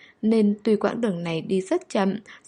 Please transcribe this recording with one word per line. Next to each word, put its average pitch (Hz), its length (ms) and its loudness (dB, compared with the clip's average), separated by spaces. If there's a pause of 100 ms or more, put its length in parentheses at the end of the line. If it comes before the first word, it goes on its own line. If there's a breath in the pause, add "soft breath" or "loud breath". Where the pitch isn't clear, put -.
(220 soft breath)
Nên 214 400 4
tuy 214 140 4
quãng - 240 -2
đường 180 220 -2
này 165 180 -4
đi 190 200 -2
rất 311 280 -4
chậm, 196 300 0 (300 loud breath)